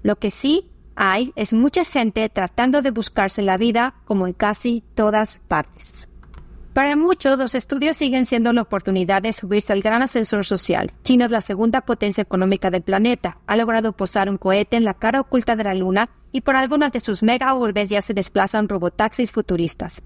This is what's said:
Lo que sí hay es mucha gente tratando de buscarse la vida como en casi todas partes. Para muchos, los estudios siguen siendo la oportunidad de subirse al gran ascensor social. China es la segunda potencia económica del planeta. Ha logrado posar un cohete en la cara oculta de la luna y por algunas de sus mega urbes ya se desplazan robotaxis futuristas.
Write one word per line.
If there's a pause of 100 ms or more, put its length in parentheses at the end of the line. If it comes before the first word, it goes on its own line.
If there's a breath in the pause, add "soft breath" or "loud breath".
Lo
que
sí (280)
hay
es
mucha
gente
tratando
de
buscarse
la
vida (120)
como
en
casi (140)
todas
partes. (640)
Para
muchos,
los
estudios
siguen
siendo
la
oportunidad
de
subirse
al
gran
ascensor
social. (120)
China
es
la
segunda
potencia
económica
del
planeta.
Ha
logrado
posar
un
cohete
en
la
cara
oculta
de
la
luna (220)
y
por
algunas
de
sus
mega
urbes
ya
se
desplazan
robotaxis
futuristas.